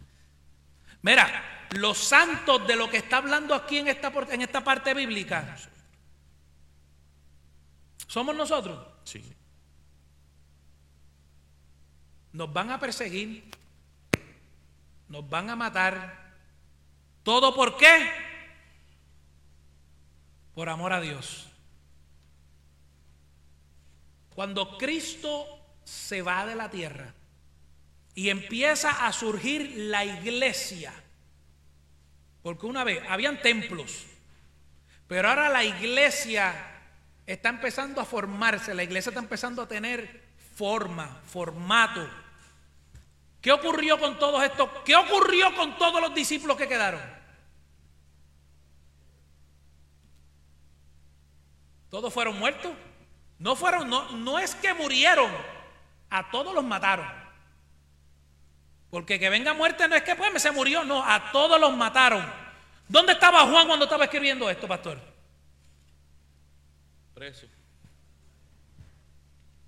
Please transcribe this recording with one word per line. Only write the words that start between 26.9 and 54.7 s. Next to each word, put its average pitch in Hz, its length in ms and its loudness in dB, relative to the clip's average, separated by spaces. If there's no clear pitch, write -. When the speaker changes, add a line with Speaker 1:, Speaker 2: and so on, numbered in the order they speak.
Speaker 1:
y 190 120 -2
empieza 277 760 0
a 220 60 0
surgir 262 640 -4
la 208 300 -2
iglesia, 196 880 -6
porque 170 240 -10
una 254 200 -4
vez 185 240 -2
habían 240 320 -2
templos, 220 640 -4
pero 185 220 0
ahora 294 220 4
la 254 160 2
iglesia 220 880 0
está 196 240 -4
empezando 262 500 -6
a 226 60 -4
formarse, 208 680 -4
la 180 100 -4
iglesia 185 260 -6
está 233 100 -6
empezando 240 420 -8
a 226 60 -10
tener 226 560 -8
forma, 180 680 -6
formato. 175 840 0
¿Qué 247 100 4
ocurrió 302 480 2
con 285 180 -2
todos 285 260 2
estos? 269 260 0
¿Qué 285 100 6
ocurrió 370 580 6
con 339 240 -4
todos 339 240 2
los 330 140 -2
discípulos 302 400 -2
que 277 140 -4
quedaron? 196 320 -2
¿Todos 220 240 -6
fueron 226 260 -2
muertos? 294 320 -2
No 214 180 -2
fueron, 349 320 0
no, 254 240 -2
no 247 260 -4
es 381 160 -4
que 392 180 0